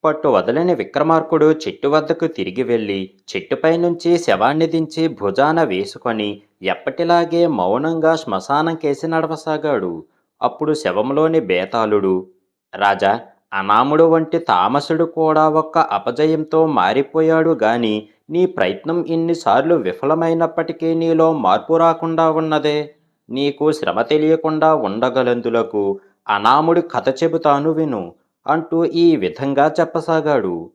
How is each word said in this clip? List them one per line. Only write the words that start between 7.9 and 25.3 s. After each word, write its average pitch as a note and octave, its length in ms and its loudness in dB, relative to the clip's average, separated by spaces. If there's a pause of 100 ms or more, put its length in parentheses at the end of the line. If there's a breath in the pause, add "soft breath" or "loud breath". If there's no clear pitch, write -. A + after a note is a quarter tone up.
శ్మశానం D3 580 -2
కేసి D#3 320 -4
నడవసాగాడు. D3+ 960 -4 (380)
అప్పుడు D3+ 320 -2
శవంలోని C#3+ 680 0
బేతాళుడు, F#2+ 840 0 (500)
"రాజా, G3 440 2 (320)
అనాముడు A2+ 520 4
వంటి D#3+ 340 2
తామసుడు C#3 680 0
కూడా D#3 440 2
ఒక్క D#3 300 0
అపజయంతో D#3 880 0
మారిపోయాడు D#3 840 2 (120)
గాని, G#2+ 460 0 (220 loud breath)
నీ F3+ 160 2
ప్రయత్నం E3 580 -2
ఇన్నిసార్లు E3 680 0
విఫలమైనప్పటికీ E3 1200 -2
నీలో E3 380 2
మార్పు C#3+ 440 0
రాకుండా E3 540 2
ఉన్నదే. D3+ 640 -2 (360)
నీకు C#3+ 420 -2
శ్రమ - 300 -2
తెలియకుండా D#3 720 2
ఉండగలందులకు A2+ 1300 -2 (280 loud breath)